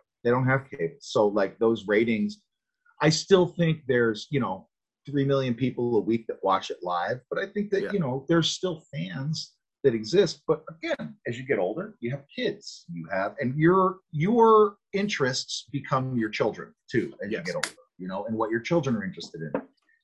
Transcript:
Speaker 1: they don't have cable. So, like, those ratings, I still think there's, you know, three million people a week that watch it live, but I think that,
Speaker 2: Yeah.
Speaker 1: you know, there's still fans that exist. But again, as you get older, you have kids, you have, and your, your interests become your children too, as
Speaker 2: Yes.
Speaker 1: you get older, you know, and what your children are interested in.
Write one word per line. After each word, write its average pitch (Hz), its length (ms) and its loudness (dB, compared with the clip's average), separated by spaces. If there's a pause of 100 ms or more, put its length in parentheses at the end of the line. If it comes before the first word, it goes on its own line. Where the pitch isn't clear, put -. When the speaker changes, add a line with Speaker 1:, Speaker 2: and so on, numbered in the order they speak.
(220)
Speaker 1:
they 120 80 2
don't 127 160 2
have 131 240 0
cable. 82 300 -6
So, 110 280 2
like, 101 300 0
those 110 300 2
ratings, 107 540 2 (580)
I 151 80 4
still 180 380 4
think 165 420 0
there's, 117 420 2
you 139 100 0
know, 95 280 -6 (380)
three 139 180 0
million 135 300 0
people 120 420 -2
a 104 40 4
week 113 280 -2
that - 140 -8
watch 95 280 0
it - 120 -10
live, 90 380 -4 (100)
but 175 80 -4
I 196 80 -4
think 202 240 -4
that, 196 140 0
Speaker 2:
Yeah. - 80 -6
Speaker 1:
you 202 60 -2
know, 139 300 -4
there's 160 220 2
still 175 420 -6
fans 156 640 -8 (300)
that 127 100 6
exist. 135 520 0
But - 240 -2
again, - 460 -8 (100)
as 120 120 -6
you 131 80 -12
get 127 120 0
older, 127 420 -4
you 120 100 -6
have 143 140 -10 (100)
kids, - 580 -8
you 82 180 -10
have, 98 300 -4
and 131 180 -4
your, 185 400 4 (140)
your 214 640 6 (160)
interests 170 800 -2
become 131 440 -2
your 110 140 0
children 98 440 -4 (160)
too, 110 220 0 (100)
as 101 80 -8
Speaker 2:
Yes. 104 100 -4
Speaker 1:
you 82 120 -12
get 80 40 -4
older, 76 120 -4 (300)
you 92 100 -12
know, 92 180 -8
and 110 100 -4
what 110 140 0
your 117 100 -2
children 131 360 0
are 95 80 -6
interested 87 380 -12
in. 78 80 -10 (540)